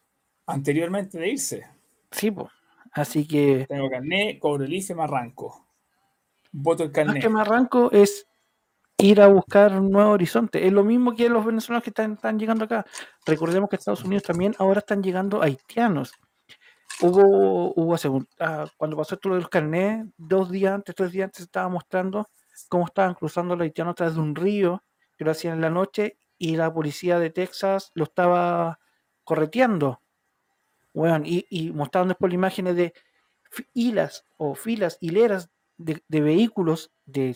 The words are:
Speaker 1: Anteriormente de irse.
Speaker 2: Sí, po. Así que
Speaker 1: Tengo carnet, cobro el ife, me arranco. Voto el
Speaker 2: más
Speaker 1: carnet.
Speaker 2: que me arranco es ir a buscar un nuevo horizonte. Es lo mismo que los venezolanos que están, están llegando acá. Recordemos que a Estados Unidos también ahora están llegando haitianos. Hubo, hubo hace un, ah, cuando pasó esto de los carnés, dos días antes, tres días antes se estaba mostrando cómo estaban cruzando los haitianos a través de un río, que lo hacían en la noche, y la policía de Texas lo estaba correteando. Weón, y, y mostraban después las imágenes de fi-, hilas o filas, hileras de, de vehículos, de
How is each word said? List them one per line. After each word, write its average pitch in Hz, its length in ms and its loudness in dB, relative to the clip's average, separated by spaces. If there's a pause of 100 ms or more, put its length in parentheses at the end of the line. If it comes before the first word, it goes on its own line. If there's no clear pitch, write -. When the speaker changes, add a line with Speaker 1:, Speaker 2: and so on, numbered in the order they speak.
(460)
Speaker 1:
Anteriormente 170 760 -4
de 170 100 -4
irse. 247 360 -6 (460)
Speaker 2:
Sí, 220 200 -2
po. 170 180 -12 (420)
Así 147 360 -4
que 143 420 2
Speaker 1:
Tengo 139 200 -4
carnet, 151 500 -4
cobro 147 260 -2
el 139 80 -6
ife, 190 220 -8
me 165 80 -4
arranco. 123 640 -8 (840)
Voto 160 320 0
el 151 60 -2
Speaker 2:
más 143 60 -12
Speaker 1:
carnet. 151 260 0
Speaker 2:
que 220 80 2
me 220 120 2
arranco 240 500 2
es 202 340 4 (720)
ir 202 240 8
a 202 60 12
buscar 202 520 6
un 196 120 2
nuevo 202 180 6
horizonte. 208 560 0
Es 190 80 4
lo 202 100 6
mismo 240 320 2
que 233 140 2
los 226 160 2
venezolanos 233 380 -2
que 220 80 -10
están, 214 220 -4
están 220 260 -4
llegando 220 260 -2
acá. 220 200 -4 (400)
Recordemos 165 440 0
que - 60 -4
a 185 40 -8
Estados 202 240 -6
Unidos 196 200 -2
también 185 340 -2
ahora 196 220 2
están 202 240 -4
llegando 190 400 -2
haitianos. 156 680 -2 (880)
Hubo, 190 720 4
hubo 165 180 0
hace 160 160 -2
un, 135 180 -2 (120)
ah, 160 260 -6 (100)
cuando 156 220 -4
pasó 156 180 -6
esto 196 140 -6
de 185 120 0
los 170 80 -12
carnés, 185 540 -2 (140)
dos 180 320 -2
días 190 240 0
antes, 202 220 -10
tres 180 160 -4
días 190 140 -4
antes 185 120 -14
se 180 60 -18
estaba 185 260 -6
mostrando 190 580 -6 (400)
cómo 175 200 0
estaban 185 260 0
cruzando 175 420 -4
los 175 80 -2
haitianos 165 280 -4
a 175 40 -12
través 165 200 -2
de 160 60 0
un 151 140 -2
río, 190 480 0 (340)
que - 60 -12
lo 156 80 0
hacían 165 240 -6
en 160 60 -4
la 160 80 0
noche, 196 480 -4 (200)
y 160 200 -4
la 165 160 -2
policía 165 460 -2
de 165 100 0
Texas 190 640 -4
lo 165 120 -4
estaba 175 760 0 (440)
correteando. 156 800 0 (920)
Weón, 156 320 0
y, 170 240 -4
y 165 220 -6
mostraban 160 380 -2
después 180 220 -2
las 180 40 -2
imágenes 180 400 -2
de 175 180 -2 (560)
fi-, - 240 -16
hilas 220 520 -2 (120)
o 147 180 -6
filas, 214 440 -6
hileras 185 500 -2 (280)
de, 156 320 -10
de 156 120 0
vehículos, 165 680 0 (140)
de 131 300 -4